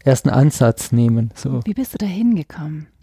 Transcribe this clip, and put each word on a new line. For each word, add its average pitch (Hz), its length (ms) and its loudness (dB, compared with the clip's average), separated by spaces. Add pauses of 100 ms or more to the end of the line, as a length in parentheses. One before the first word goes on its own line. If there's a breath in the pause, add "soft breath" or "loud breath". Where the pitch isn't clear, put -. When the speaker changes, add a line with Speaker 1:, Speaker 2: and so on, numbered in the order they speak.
Speaker 1:
ersten 135 260 2
Ansatz 135 640 2
nehmen. 117 420 2
So. 131 320 -4
Speaker 2:
Wie 214 80 -4
bist - 220 -6
du - 20 -10
da 208 80 -6
hingekommen? 170 840 -4 (140)